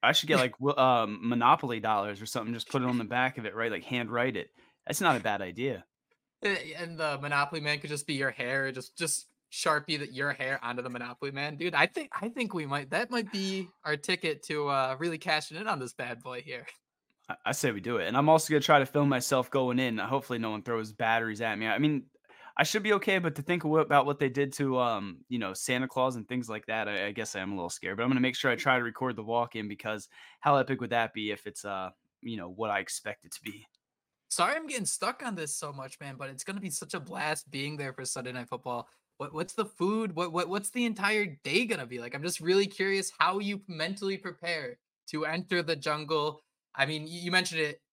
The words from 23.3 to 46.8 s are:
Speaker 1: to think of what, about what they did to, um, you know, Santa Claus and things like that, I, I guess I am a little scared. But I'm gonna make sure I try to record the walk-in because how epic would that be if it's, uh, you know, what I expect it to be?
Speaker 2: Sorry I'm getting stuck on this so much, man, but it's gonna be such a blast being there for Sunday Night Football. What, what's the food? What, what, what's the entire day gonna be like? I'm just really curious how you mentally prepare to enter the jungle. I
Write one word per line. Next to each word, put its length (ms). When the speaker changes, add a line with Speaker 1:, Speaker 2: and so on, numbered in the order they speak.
Speaker 1:
to 60
think 220
of 60
what, 120
about 240
what 120
they 100
did 260
to, 240
um, 500
you 100
know, 160
Santa 340
Claus 280
and 120
things 200
like 180
that, 220
I, 180
I 60
guess 240
I 40
am 120
a 20
little 160
scared. 260
But 60
I'm 80
gonna 100
make 160
sure 140
I 60
try 200
to 80
record 320
the 80
walk-in 440
because 400
how 160
epic 240
would 100
that 240
be 160
if 160
it's, 180
uh, 260
you 160
know, 140
what 200
I 100
expect 440
it 80
to 100
be? 240
Speaker 2:
Sorry 260
I'm 100
getting 200
stuck 380
on 120
this 180
so 180
much, 280
man, 160
but 140
it's 120
gonna 180
be 100
such 240
a 60
blast 520
being 240
there 160
for 120
Sunday 280
Night 160
Football. 400
What, 160
what's 220
the 100
food? 520
What, 160
what, 160
what's 220
the 160
entire 380
day 220
gonna 200
be 140
like? 160
I'm 60
just 180
really 260
curious 500
how 220
you 300
mentally 500
prepare 600
to 160
enter 380
the 140
jungle. 680
I 120